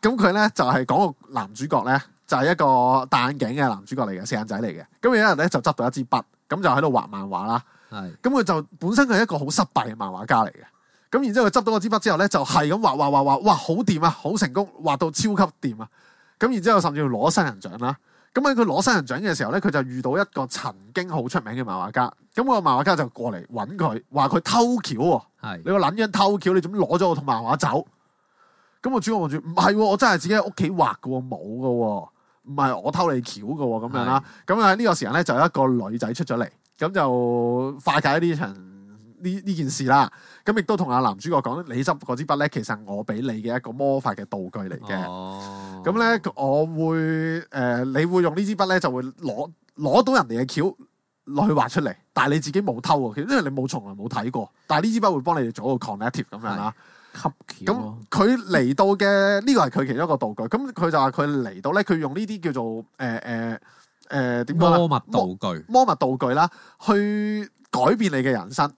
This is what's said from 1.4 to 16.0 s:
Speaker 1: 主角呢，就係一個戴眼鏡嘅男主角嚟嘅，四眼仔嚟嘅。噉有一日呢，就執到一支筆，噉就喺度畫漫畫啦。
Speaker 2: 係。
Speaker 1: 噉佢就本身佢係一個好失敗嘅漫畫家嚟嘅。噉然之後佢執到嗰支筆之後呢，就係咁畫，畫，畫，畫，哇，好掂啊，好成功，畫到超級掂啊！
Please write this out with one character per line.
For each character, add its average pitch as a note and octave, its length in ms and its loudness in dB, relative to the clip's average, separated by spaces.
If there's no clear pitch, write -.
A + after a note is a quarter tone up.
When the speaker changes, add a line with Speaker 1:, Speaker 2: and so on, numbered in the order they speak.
Speaker 1:
主 A#2+ 120 -8
角 C#3+ 180 0
呢， B2+ 160 2
就 D3 100 0
係 C3+ 160 2
一 - 40 4
個 C3 500 4
戴 C3+ 140 0
眼 C3+ 180 -2
鏡 A#2+ 160 -2
嘅 C#3 140 0
男 G2 160 -4
主 C3 100 -10
角 B2+ 120 -2
嚟 G2+ 40 -6
嘅， F#2+ 60 -10
四 - 80 -4
眼 A2 120 -4
仔 A2 120 -6
嚟 A2+ 80 -4
嘅。 E2+ 180 -10
噉 A#3+ 100 2
有 B3 40 2
一 A3+ 40 4
日 G#3+ 180 4
呢， D#3 120 2
就 C#3+ 120 0
執 D3+ 120 0
到 A#2+ 140 0
一 C3 40 2
支 C3 140 -6
筆， B2 180 0
噉 F#3+ 140 -4
就 F3 60 4
喺 C3 120 4
度 D#3 80 2
畫 B2 180 0
漫 G2+ 180 -10
畫 F#2+ 220 -6
啦。 A#2 160 -2
Speaker 2:
係。 F#2+ 320 -12
Speaker 1:
噉 B3 80 2
佢 C4+ 120 2
就 D#3+ 200 0
本 F3+ 140 -2
身 C#4 120 6
佢 A#3 120 2
係 G#3+ 40 4
一 A#3 40 2
個 E3+ 120 -4
好 C#3+ 100 -4
失 F3 140 2
敗 A#2 300 -2
嘅 A2 40 -12
漫 G#2 140 -6
畫 F#2+ 160 -12
家 B2 160 4
嚟 G2+ 60 0
嘅。 - 140 -18
噉 C4+ 140 0
然 A3 80 -2
之 B3 80 4
後 A3+ 60 6
佢 G3 40 4
執 A#3+ 120 2
到 A3 100 0
嗰 G#3+ 80 2
支 G3+ 80 -4
筆 G#3+ 120 0
之 A3 100 0
後 E3 80 2
呢， G3 100 4
就 D3 160 2
係 D3+ 240 2
咁 D#3+ 60 2
畫， A3 220 2
畫， C#3+ 120 2
畫， C#3 140 4
畫， C#3 200 4
哇， G3+ 120 6
好 - 200 -4
掂 F3 300 0
啊， E3 60 6
好 E3+ 260 -4
成 F3+ 160 0
功， G3+ 160 -2
畫 D3+ 140 0
到 E3 160 0
超 - 100 -2
級 G3 300 2
掂 A2+ 180 -6
啊！ A2 80 -12